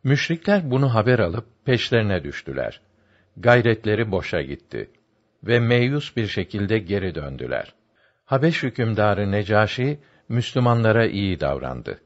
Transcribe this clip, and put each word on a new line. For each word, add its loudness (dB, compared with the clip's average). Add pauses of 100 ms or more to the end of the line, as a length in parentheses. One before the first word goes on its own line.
Müşrikler 0
bunu 2
haber 4
alıp -2 (200)
peşlerine 0
düştüler. -8 (560)
Gayretleri 2
boşa -2
gitti -10 (540)
ve 2
meyus 0
bir -2
şekilde -2
geri -4
döndüler. -8 (520)
Habeş 0
hükümdarı 0
Necaşi 0 (300)
Müslümanlara 2
iyi -2
davrandı. -6